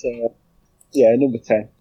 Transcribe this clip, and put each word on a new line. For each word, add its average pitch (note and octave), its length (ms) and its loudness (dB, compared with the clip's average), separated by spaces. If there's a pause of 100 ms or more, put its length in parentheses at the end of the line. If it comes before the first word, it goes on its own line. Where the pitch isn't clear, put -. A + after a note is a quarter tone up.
uh, A#2+ 240 -6 (640)
yeah, A#2 240 4
number B2+ 220 -2
ten. A2 300 -4 (120)